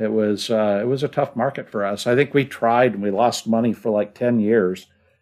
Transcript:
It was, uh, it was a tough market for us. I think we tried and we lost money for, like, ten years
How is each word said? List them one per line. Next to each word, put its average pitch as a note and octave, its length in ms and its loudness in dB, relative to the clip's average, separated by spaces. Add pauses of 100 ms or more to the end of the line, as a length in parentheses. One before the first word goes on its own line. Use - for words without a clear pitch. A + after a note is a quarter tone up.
It A2 120 -2
was, G#2 360 0
uh, G#2+ 320 0
it A2+ 60 -4
was C3+ 160 -4
a C#3 60 -2
tough - 260 -4
market C3 340 -4
for G#2+ 160 -4
us. G2+ 220 -6
I B2 80 2
think C#3 180 2
we C#3+ 120 2
tried A#2 480 2
and G2+ 100 -6
we G2+ 80 0
lost A2+ 340 0
money A2+ 280 2
for, - 160 -6
like, G#2 240 0
ten A#2+ 260 0
years G#2 480 0 (340)